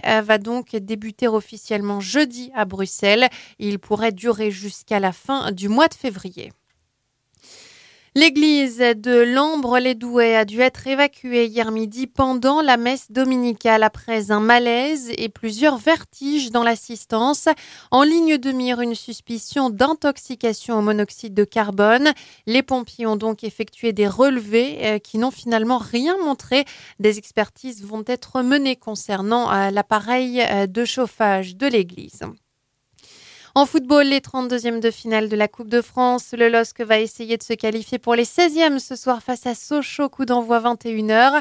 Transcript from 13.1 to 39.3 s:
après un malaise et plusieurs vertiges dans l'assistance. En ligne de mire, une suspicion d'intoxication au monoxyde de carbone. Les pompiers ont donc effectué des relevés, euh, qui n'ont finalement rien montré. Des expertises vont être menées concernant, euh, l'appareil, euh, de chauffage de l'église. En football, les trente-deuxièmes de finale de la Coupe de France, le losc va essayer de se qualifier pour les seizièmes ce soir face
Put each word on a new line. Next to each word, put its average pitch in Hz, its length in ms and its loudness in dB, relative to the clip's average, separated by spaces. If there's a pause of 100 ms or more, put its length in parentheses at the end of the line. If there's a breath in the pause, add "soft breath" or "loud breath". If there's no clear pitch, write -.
après 214 480 -2
un 208 100 2
malaise 240 800 2
et 226 120 -6
plusieurs 226 500 0
vertiges 285 720 -2
dans 233 100 0
l'assistance. 233 840 -2 (420 loud breath)
En 262 140 6
ligne 311 340 4
de 262 140 -2
mire, 247 300 -2
une 240 120 -2
suspicion 233 800 -6
d'intoxication 240 1080 -2
au 214 60 0
monoxyde 208 500 -2
de 208 100 2
carbone. 214 720 2 (320 loud breath)
Les 240 160 2
pompiers 247 460 -6
ont 214 80 0
donc 214 280 -6
effectué 220 500 -6
des 202 140 2
relevés, 233 760 2
euh, 214 160 0
qui - 180 -8
n'ont 247 140 0
finalement 233 480 0
rien 247 400 -2
montré. 277 460 0 (340 loud breath)
Des 208 180 2
expertises 214 640 -8
vont 214 220 -10
être 247 380 -4
menées 269 320 2
concernant, 214 760 -2
euh, 196 200 2
l'appareil, 233 680 -2
euh, 202 280 0
de 208 180 -2
chauffage 202 720 -2
de 208 100 -4
l'église. 185 560 -2 (1300 loud breath)
En 277 120 6
football, 285 400 4
les 277 120 2
trente-deuxièmes 240 600 -4
de 226 100 0
finale 220 400 -2
de 214 60 -2
la 208 120 0
Coupe 226 200 -14
de 233 140 2
France, 247 520 -2
le 233 160 2
losc 233 320 0
va 220 180 2
essayer 226 380 -4
de 220 60 -12
se - 100 -6
qualifier 220 460 -4
pour 233 160 0
les 233 100 2
seizièmes 311 540 2
ce 254 160 -10
soir 240 260 -2
face - 240 -8